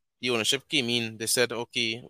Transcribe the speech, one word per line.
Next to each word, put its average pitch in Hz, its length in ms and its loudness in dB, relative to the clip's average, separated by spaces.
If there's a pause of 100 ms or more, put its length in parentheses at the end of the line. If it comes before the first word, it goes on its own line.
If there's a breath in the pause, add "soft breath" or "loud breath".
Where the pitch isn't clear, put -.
(200)
the 123 100 -2
ownership 120 380 0
came 123 220 2
in, 113 260 -2
they 110 100 -6
said, 120 240 4
"Okay, 117 600 -4